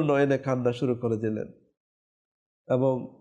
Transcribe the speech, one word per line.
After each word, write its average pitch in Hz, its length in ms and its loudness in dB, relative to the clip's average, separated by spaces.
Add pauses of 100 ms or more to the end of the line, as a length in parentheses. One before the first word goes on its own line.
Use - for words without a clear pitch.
নয়নে 139 360 2
কান্না 127 340 0
শুরু 123 220 -2
করে 117 220 -2
দিলেন 110 320 -4 (1200)
এবং 131 240 2 (280)